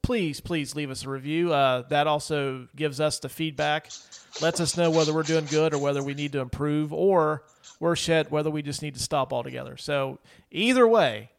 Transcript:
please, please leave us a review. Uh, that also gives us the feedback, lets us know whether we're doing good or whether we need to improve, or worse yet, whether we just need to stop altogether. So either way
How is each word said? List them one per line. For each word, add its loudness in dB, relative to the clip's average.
please, -2
please -6
leave -6
us -10
a -10
review. -2
Uh, 4
that 2
also -2
gives -4
us 0
the -10
feedback, -4
lets 0
us 0
know 4
whether 2
we're 0
doing 0
good 2
or 0
whether 0
we -4
need -4
to -2
improve, -2
or 2
worse 0
yet, 2
whether 0
we -4
just -8
need -8
to -8
stop -2
altogether. -6
So -4
either 4
way 2